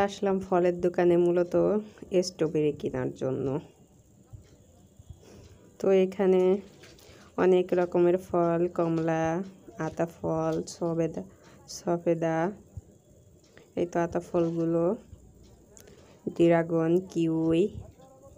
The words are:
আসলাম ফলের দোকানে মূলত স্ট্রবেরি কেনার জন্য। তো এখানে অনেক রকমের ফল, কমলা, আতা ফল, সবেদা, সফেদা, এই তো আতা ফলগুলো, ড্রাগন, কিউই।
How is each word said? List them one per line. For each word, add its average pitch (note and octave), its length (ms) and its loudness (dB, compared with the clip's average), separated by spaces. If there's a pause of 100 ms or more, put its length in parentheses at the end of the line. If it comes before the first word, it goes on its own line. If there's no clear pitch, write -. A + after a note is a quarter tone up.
আসলাম G3 300 -2 (100)
ফলের F3+ 280 2 (100)
দোকানে F3 300 4 (100)
মূলত F3 280 2 (760)
স্ট্রবেরি D3+ 520 0
কেনার C3 320 -4 (120)
জন্য। C3 260 -4 (2250)
তো G3 60 0 (180)
এখানে F#3 380 2 (1000)
অনেক F3+ 240 4 (120)
রকমের F3 380 2 (100)
ফল, E3+ 340 0 (160)
কমলা, E3 480 0 (600)
আতা D#3+ 200 -4 (100)
ফল, D#3+ 400 -4 (200)
সবেদা, E3 480 -4 (540)
সফেদা, E3+ 600 -2 (1400)
এই F3+ 120 0
তো - 140 -4
আতা E3+ 220 -4
ফলগুলো, E3 560 0 (1500)
ড্রাগন, E3 560 4 (200)
কিউই। E3 520 2 (760)